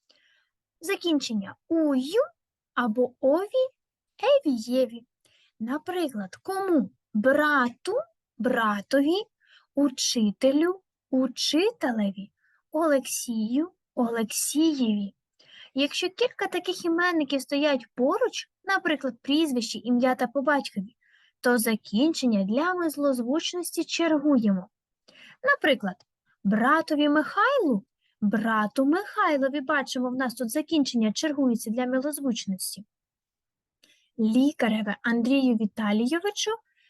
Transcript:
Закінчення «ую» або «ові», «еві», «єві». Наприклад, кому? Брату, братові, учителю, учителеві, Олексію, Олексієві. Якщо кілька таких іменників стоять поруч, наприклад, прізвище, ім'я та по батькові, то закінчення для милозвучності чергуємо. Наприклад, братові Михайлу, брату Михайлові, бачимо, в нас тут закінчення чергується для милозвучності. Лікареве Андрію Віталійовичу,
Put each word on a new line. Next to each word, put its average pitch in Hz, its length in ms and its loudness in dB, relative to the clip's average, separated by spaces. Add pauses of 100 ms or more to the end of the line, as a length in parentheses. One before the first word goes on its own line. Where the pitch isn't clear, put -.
(800)
Закінчення 294 720 -4 (120)
«ую» 311 540 0 (520)
або 240 460 0
«ові», 403 500 0 (540)
«еві», 508 320 4
«єві». 233 500 -2 (540)
Наприклад, 269 760 -6
кому? 370 540 0 (240)
Брату, 277 800 2 (440)
братові, 254 840 0 (520)
учителю, 277 1040 0 (280)
учителеві, 247 1200 -2 (400)
Олексію, 269 1000 -2 (240)
Олексієві. 233 1200 0 (580)
Якщо 285 360 -2
кілька 453 380 -2
таких 359 380 -6
іменників 330 560 0
стоять 285 540 0
поруч, 349 540 -2 (140)
наприклад, 370 580 -2
прізвище, 269 580 0
ім'я 247 360 2
та 254 120 -2
по 277 140 -4
батькові, 277 540 -2 (460)
то 247 160 2
закінчення 226 840 0
для 277 300 0
милозвучності 302 1080 -2
чергуємо. 277 840 2 (760)
Наприклад, 285 500 0 (480)
братові 294 680 2
Михайлу, 320 760 2 (360)
брату 220 640 0
Михайлові, 302 760 0
бачимо, 262 480 -2
в 254 60 -6
нас 262 180 -2
тут 233 160 -6
закінчення 262 640 0
чергується 269 560 0
для 247 160 -2
милозвучності. 254 1000 -4 (1300)
Лікареве 220 840 2
Андрію 247 540 2
Віталійовичу, 233 960 -2 (380)